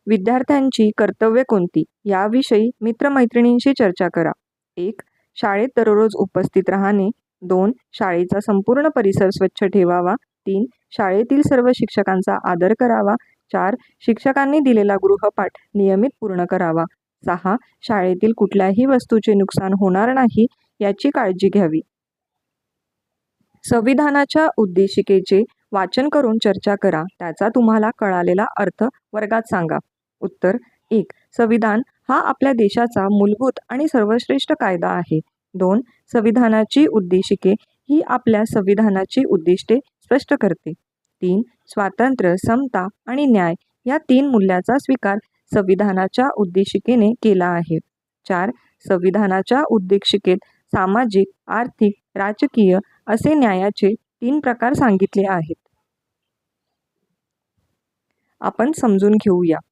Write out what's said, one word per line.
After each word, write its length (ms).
विद्यार्थ्यांची 920
कर्तव्ये 500
कोणती 360
याविषयी 640
मित्रमैत्रिणींशी 960
चर्चा 300
करा. 240
एक, 240
शाळेत 420
दररोज 380
उपस्थित 540
राहणे. 400
दोन, 300
शाळेचा 480
संपूर्ण 480
परिसर 420
स्वच्छ 340
ठेवावा. 500
तीन, 520
शाळेतील 520
सर्व 320
शिक्षकांचा 760
आदर 280
करावा. 360
चार, 240
शिक्षकांनी 580
दिलेला 380
गृहपाठ 540
नियमित 360
पूर्ण 300
करावा. 340
सहा, 300
शाळेतील 500
कुठल्याही 540
वस्तूचे 480
नुकसान 380
होणार 400
नाही 340
याची 300
काळजी 380
घ्यावी. 320
संविधानाच्या 920
उद्देशिकेचे 840
वाचन 360
करून 360
चर्चा 380
करा. 200
त्याचा 300
तुम्हाला 500
कळालेला 460
अर्थ 260
वर्गात 300
सांगा. 360
उत्तर, 360
एक, 220
संविधान 460
हा 120
आपल्या 320
देशाचा 520
मूलभूत 480
आणि 200
सर्वश्रेष्ठ 720
कायदा 280
आहे. 320
दोन, 260
संविधानाची 760
उद्देशिके 640
ही 320
आपल्या 440
संविधानाची 800
उद्दिष्टे 520
स्पष्ट 380
करते. 320
तीन, 200
स्वातंत्र्य, 720
समता 520
आणि 200
न्याय 280
या 120
तीन 280
मूल्याचा 520
स्वीकार 400
संविधानाच्या 840
उद्देशिकेने 760
केला 340
आहे. 320
चार, 220
संविधानाच्या 840
उद्देशिकेत 680
सामाजिक, 520
आर्थिक, 460
राजकीय 640
असे 280
न्यायाचे 600
तीन 460
प्रकार 320
सांगितले 580
आहेत. 380
आपण 320
समजून 400
घेऊया. 460